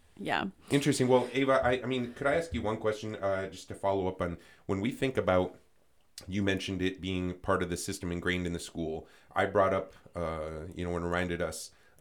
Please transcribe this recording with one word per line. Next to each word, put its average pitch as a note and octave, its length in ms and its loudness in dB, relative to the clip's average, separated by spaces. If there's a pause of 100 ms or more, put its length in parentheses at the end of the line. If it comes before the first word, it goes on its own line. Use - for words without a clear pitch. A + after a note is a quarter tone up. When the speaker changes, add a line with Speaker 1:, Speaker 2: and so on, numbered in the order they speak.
(200)
Speaker 1:
Yeah. A2 260 0 (260)
Speaker 2:
interesting. C#3 360 4
Well, B2 260 6
Ava, C3+ 300 4
I, B2 200 2
I - 20 -6
mean, B2 280 -2
could - 120 -6
I C#3 100 4
ask E3 180 -2
you A#2 100 -2
one G#2+ 140 0
question, G#2+ 400 -2
uh, F#2+ 320 0
just - 180 -14
to F#2+ 80 -10
follow G2 320 2
up F#2 140 -4
on F2 160 -2 (300)
when G2 140 0
we B2 100 0
think C3+ 260 -2
about, F#2 380 4 (720)
you G2 140 0
mentioned F#2+ 400 0
it F#2 200 0
being F2+ 380 -2
part F#2 220 2
of F2 80 -2
the E2+ 80 -2
system F#2 340 -6
ingrained F2+ 360 -2
in E2+ 60 -2
the E2+ 60 -4
school. D#2+ 480 -6 (280)
I G2 100 4
brought F#2+ 280 4
up, - 200 -2 (220)
uh, D#2+ 580 -4
you F2 120 -6
know, F2 100 -2
and E2+ 80 -2
reminded F2 380 0
us D#2+ 300 -6 (300)